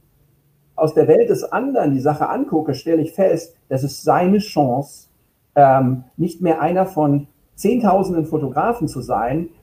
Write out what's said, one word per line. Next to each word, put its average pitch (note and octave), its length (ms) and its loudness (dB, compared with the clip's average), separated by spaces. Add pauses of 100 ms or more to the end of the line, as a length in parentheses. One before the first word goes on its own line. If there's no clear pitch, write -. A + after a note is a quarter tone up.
(760)
aus D#3 200 0
der D#3 120 4
Welt G3+ 220 4
des - 140 0
anderen G#3 500 -2
die C3+ 60 0
Sache D3 300 -2
angucke, D#3 440 -2
stelle D#3+ 300 0
ich - 80 -6
fest, - 440 -2 (140)
das C3 140 -4
ist - 180 -8
seine F3+ 380 2
Chance, C#3+ 720 -4 (440)
ähm, C3 500 4 (140)
nicht F3 240 -4
mehr D#3+ 200 0
einer F#3 260 0
von C#3+ 400 0 (260)
Zehntausenden F#3+ 720 0
Fotografen D3+ 640 -2
zu B2+ 140 -8
sein, A#2+ 480 -4 (140)